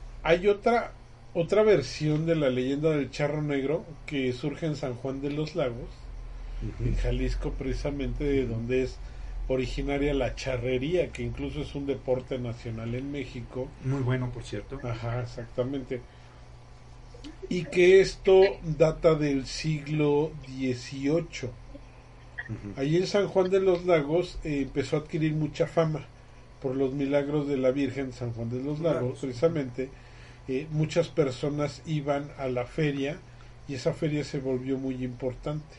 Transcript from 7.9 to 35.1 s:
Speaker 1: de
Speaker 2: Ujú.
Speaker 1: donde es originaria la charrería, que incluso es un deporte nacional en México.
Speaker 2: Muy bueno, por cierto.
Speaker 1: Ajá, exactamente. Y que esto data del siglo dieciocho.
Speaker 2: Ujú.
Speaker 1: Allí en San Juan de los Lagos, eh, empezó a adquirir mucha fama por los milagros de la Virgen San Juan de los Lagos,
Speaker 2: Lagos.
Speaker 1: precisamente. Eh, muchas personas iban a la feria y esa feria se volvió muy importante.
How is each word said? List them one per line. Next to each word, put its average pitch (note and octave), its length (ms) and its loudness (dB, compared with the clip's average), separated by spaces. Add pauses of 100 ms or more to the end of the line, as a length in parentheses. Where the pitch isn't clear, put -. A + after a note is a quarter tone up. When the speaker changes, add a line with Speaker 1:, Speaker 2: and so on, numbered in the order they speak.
Speaker 1:
de C#3 220 2
Speaker 2:
Ujú. A2+ 80 -4
Speaker 1:
donde A#2 280 0
es A#2+ 160 -4 (520)
originaria C#3 640 0
la A#2+ 180 0
charrería, C3 760 -2
que B2+ 100 -8
incluso C3 400 -6
es C#3+ 140 -8
un C#3+ 100 -4
deporte B2+ 540 -2
nacional A#2 560 -6
en C#3 160 -6
México. B2+ 560 -8 (180)
Speaker 2:
Muy C3+ 160 0
bueno, B2 300 0
por A#2 120 -10
cierto. G#2+ 400 -8
Speaker 1:
Ajá, A#2 380 -4
exactamente. B2 800 -4 (1500)
Y F3+ 160 0
que F3+ 360 8
esto F#3+ 400 6 (220)
data D#3+ 520 6
del C#3 300 2
siglo D3+ 840 2 (160)
dieciocho. C3+ 1040 -2 (1000)
Speaker 2:
Ujú. G#2 300 -8
Speaker 1:
Allí D3 180 4
en F#3 100 4
San G3+ 200 2
Juan F#3 220 4
de F#3+ 100 6
los F3+ 260 4
Lagos, E3+ 580 4
eh, D3 200 0
empezó C#3 340 -2
a - 20 4
adquirir D#3 340 0
mucha D#3 340 0
fama D#3+ 380 0 (560)
por C3 140 -2
los C3+ 180 2
milagros C#3+ 540 0
de C#3+ 100 0
la C3 140 4
Virgen C3 420 -2
San A#2 200 -6
Juan A#2 160 -6
de B2 140 -4
los D3 160 -4
Lagos, D3+ 220 2
Speaker 2:
Lagos. B2 180 -4
Speaker 1:
precisamente. C3+ 720 0 (600)
Eh, C#3 220 -2
muchas D#3 380 2
personas D3 760 0
iban C#3+ 520 -2
a C3+ 100 -4
la B2 180 -2
feria C#3+ 520 -2 (500)
y C#3+ 80 -6
esa D3+ 180 0
feria D3 300 0
se - 160 -4
volvió C3 380 -2
muy C3 260 -4
importante. C3 760 -6